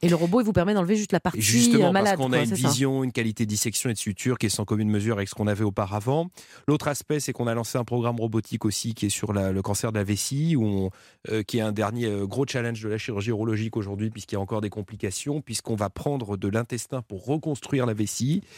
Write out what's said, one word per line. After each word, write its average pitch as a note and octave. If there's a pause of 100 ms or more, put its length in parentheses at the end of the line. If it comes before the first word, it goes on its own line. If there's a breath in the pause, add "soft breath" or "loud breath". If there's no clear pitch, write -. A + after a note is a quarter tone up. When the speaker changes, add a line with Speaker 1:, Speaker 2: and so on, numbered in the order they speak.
Speaker 1:
Et F3
le E3+
robot, E3+
il A#3
vous G#3+
permet F3+
d'enlever G3
juste G#3
la F3
partie, -
Speaker 2:
Justement, A#2+
Speaker 1:
euh, F3+
malade, G3
Speaker 2:
parce C3+
qu'on B2+
a B2+
Speaker 1:
quoi, D3
Speaker 2:
une G#3+
Speaker 1:
c'est D#3
ça ? D3+
Speaker 2:
vision, C3+
une B2+
qualité A2+
de G#2
dissection G#2+
et A2
de -
suture A2+
qui A#2
est G2+
sans G#2+
commune G#2+
mesure G#2+
avec G2
ce -
qu'on G#2+
avait G#2
auparavant. G#2+ (380 loud breath)
L'autre D3
aspect, D3
c'est C3+
qu'on A#2+
a A#2
lancé A#2
un A#2+
programme A#2+
robotique A2+
aussi A2
qui G#2
est G2
sur G#2
la, G2
le F#2+
cancer G#2+
de A2
la G#2
vessie, C#3
où A2+
on, G2 (400 soft breath)
euh, A2
qui A#2
est A2
un G#2+
dernier, G#2+
euh, G2+
gros A#2
challenge A#2
de A2
la G#2+
chirurgie G#2
urologique A2
aujourd'hui, G2+
puisqu'il G#2
y G2
a -
encore G#2+
des G#2
complications, G#2+
puisqu'on A#2
va G2+
prendre A#2+
de G2
l'intestin A#2
pour G2
reconstruire C#3+
la A2
vessie. A#2 (160 loud breath)